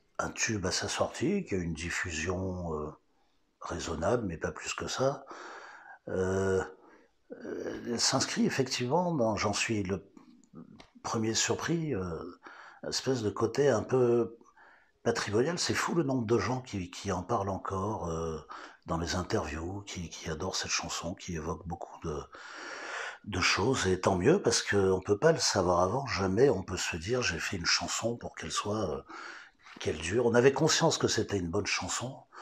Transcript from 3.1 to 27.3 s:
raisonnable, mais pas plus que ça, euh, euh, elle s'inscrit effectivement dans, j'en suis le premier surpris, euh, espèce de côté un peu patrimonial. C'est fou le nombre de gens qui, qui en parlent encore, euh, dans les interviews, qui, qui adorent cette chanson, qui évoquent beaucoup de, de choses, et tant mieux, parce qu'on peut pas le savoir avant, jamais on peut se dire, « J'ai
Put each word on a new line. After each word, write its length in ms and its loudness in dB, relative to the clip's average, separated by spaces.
raisonnable, 640 0
mais 80 -4
pas 160 -4
plus 220 -8
que 140 -6
ça, 380 0
euh, 520 2
euh, 560 -8
elle 140 -2
s'inscrit 440 2
effectivement 680 0
dans, 240 2
j'en 160 0
suis 300 0
le 200 -2
premier 320 0
surpris, 600 0
euh, 420 -6
espèce 360 -2
de 80 2
côté 400 2
un 140 4
peu 520 4
patrimonial. 540 2
C'est 160 0
fou 220 0
le 80 4
nombre 220 0
de 120 4
gens 240 0
qui, 300 -6
qui 200 -6
en 120 -2
parlent 260 0
encore, 600 -4
euh, 280 -4
dans 120 -2
les 180 -2
interviews, 720 -2
qui, 220 -8
qui 200 -10
adorent 260 -4
cette 160 -4
chanson, 440 -4
qui 200 -10
évoquent 300 -6
beaucoup 380 -10
de, 180 -4
de 160 -4
choses, 480 4
et 140 2
tant 160 4
mieux, 240 6
parce 200 4
qu'on 380 4
peut 180 2
pas 140 6
le 80 2
savoir 420 4
avant, 240 0
jamais 440 4
on 140 0
peut 140 -6
se 200 -4
dire, « 260 -2
J'ai 160 0